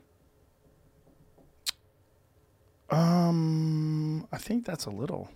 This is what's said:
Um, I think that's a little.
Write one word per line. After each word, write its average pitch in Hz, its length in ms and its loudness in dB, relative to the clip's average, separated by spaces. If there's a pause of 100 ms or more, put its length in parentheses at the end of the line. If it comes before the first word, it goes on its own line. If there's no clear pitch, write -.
(3000)
Um, 160 1400 2
I - 60 -8
think 233 280 -4
that's - 200 -6
a - 40 -8
little. 127 460 -8